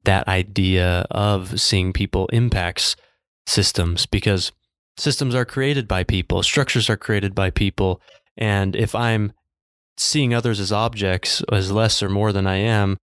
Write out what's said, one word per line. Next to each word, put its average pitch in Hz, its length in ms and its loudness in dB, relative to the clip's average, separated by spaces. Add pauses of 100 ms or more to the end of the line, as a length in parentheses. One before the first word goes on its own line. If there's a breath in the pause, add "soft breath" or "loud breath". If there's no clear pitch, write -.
that 95 240 2
idea 92 840 2
of 101 480 -2
seeing 92 340 0
people 98 340 -2
impacts 98 680 0 (500 soft breath)
systems, 87 600 0
because 98 460 0 (460)
systems 135 380 0
are 123 100 2
created 135 420 -2
by 92 160 0
people, 92 400 0
structures - 460 0
are 107 80 2
created 101 380 -2
by 95 140 2
people. 95 520 0 (360 soft breath)
And 98 380 0
if 98 200 -2
I'm 110 380 0 (640)
seeing 135 360 0
others 117 260 0
as 95 120 -2
objects, 104 800 -2
as 98 200 0
less 110 300 2
or 98 80 -2
more 101 220 2
than 95 160 0
I 95 100 0
am, 101 480 2